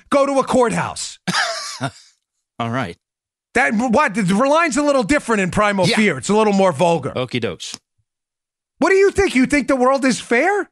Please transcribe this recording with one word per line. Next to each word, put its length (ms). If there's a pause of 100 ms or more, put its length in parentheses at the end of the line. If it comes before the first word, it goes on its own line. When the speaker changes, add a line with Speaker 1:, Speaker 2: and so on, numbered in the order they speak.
(100)
Speaker 1:
Go 160
to 120
a 60
courthouse. 760 (600)
<laughs> 0 (800)
Speaker 2:
All 100
right. 260 (580)
Speaker 1:
That, 200
what? 400
The 80
line's 540
a 60
little 200
different 380
in 100
Primal 380
Speaker 2:
Yeah. 80
Speaker 1:
Fear. 220
It's 100
a 80
little 160
more 180
vulgar. 400
Speaker 2:
Okie 300
dokes. 360 (1000)
Speaker 1:
What 120
do 40
you 160
think? 240
You 120
think 200
the 80
world 300
is 160
fair? 520